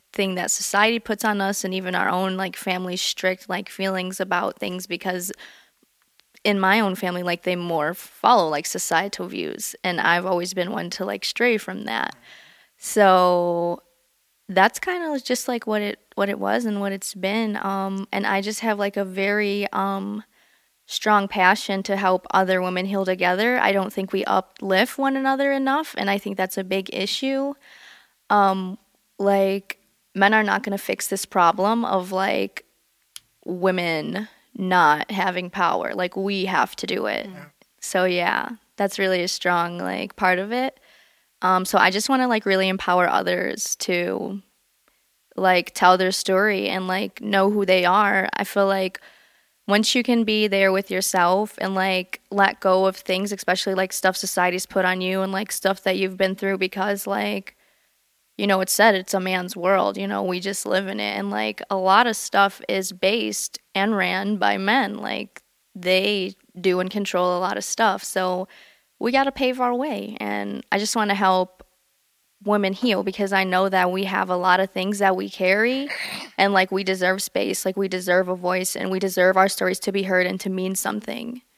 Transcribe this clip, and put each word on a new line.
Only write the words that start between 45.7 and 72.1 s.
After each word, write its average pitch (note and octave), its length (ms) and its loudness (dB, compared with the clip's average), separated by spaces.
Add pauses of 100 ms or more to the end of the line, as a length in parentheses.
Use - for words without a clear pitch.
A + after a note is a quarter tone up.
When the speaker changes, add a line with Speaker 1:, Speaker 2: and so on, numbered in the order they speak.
Speaker 1:
tell F#3 240 8
their F#3 140 2
story G3 560 0
and, F#3 180 -4
like, F#3+ 360 -6
know G3+ 280 2
who G#3 160 2
they F#3 200 4
are. G3 500 4
I - 80 -2
feel G3+ 240 2
like F#3+ 320 -2 (680)
once G#3+ 280 2
you B3 80 4
can A#3 220 2
be G#3+ 220 2
there G3 240 4
with G3 200 0
yourself F#3 680 2
and, F#3+ 140 -2
like, F#3 460 -2 (100)
let G3 300 2
go F#3+ 260 4
of F#3 120 0
things, F#3+ 340 -2
especially, F#3+ 420 -2
like, F#3 200 -2
stuff F#3+ 240 0
society's F3+ 480 -2
put F#3+ 200 0
on F#3 140 0
you F#3 220 -2
and, F#3+ 100 -2
like, F#3+ 200 -4
stuff F#3+ 320 -2
that F#3+ 140 0
you've F#3+ 200 -2
been F#3+ 180 0
through G3 220 -2
because, G3 500 -4
like, G3+ 480 -4 (840)
you G3+ 100 -2
know, F#3+ 140 4
it's F#3+ 120 -2
said G#3 220 6
it's F#3 180 -4
a F#3+ 60 0
man's F#3 360 -2
world, G3 420 2
you G3 100 -4
know, G3+ 160 -2
we F3+ 160 -2
just G3 260 -6
live F#3+ 220 0
in G3 120 -6
it. G2+ 180 -4
And, G3+ 140 -6
like, G#2+ 380 -4
a F#3+ 60 -2
lot F#3+ 320 4
of A3 80 -2
stuff - 520 0
is F#3+ 240 -2
based G#3+ 680 -2 (160)
and G#3 200 0
ran F#3+ 420 -2
by - 200 2
men. G3+ 400 0
Like, - 440 -8 (340)
they F#3+ 600 0 (240)
do F3+ 200 2
and F#3 100 -2
control F3+ 480 0
a - 20 -4
lot F#3+ 180 -2
of G#3 60 -4
stuff. G3 400 0
So F#3 440 -2 (520)
we A#3+ 120 -2
gotta C4+ 200 2
pave B3+ 300 -2
our B3 140 2
way. B3 440 -6
And G2+ 520 -4
I G3 80 2
just G#3+ 160 -2
wanna G#3 200 2
help F#3 480 2 (800)